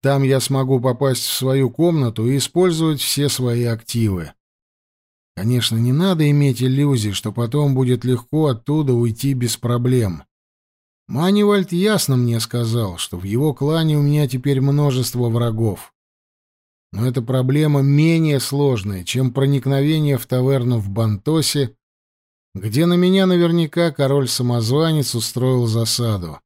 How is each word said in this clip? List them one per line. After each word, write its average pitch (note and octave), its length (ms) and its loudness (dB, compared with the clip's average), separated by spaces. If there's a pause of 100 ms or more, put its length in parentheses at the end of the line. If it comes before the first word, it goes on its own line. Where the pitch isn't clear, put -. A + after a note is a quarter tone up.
Там C#3 200 2
я C3+ 180 2
смогу C3+ 400 0
попасть B2+ 440 -2
в - 80 -6
свою C3 380 0
комнату C3+ 560 0
и C3+ 120 2
использовать D#3+ 640 0
все C#3+ 280 -2
свои A#2+ 360 -2
активы. A2 680 -2 (1040)
Конечно, A2+ 400 0
не A#2+ 160 2
надо D#3+ 360 2
иметь C#3+ 320 2
иллюзий, C3 520 0
что G#2 200 -6
потом C3 440 0
будет B2 280 0
легко C#3+ 440 0
оттуда C#3 460 -2
уйти A#2+ 400 0
без A#2+ 220 -4
проблем. A#2+ 680 -2 (840)
Манивальд G3 640 2
ясно F3 460 0
мне A#2+ 240 0
сказал, A2+ 580 -4
что - 180 -8
в F2 60 -10
его B2 320 -2
клане D#3 420 0
у D3 60 2
меня D3 240 2
теперь C3 340 -2
множество C3 680 0
врагов. A2+ 640 -2 (1000)
Но G#2+ 140 -2
эта B2+ 140 -2
проблема C3+ 640 2
менее D3+ 580 4
сложная, G#2+ 640 -2
чем B2+ 280 -2
проникновение C#3 840 2
в B2 100 -6
таверну B2+ 520 0
в G2 100 -4
Бантосе, A2+ 880 -2 (800)
где A2 320 0
на F3 80 2
меня F#3 320 4
наверняка E3+ 640 2
король-самозванец C3+ 1200 0
устроил B2 520 0
засаду. A2 800 -2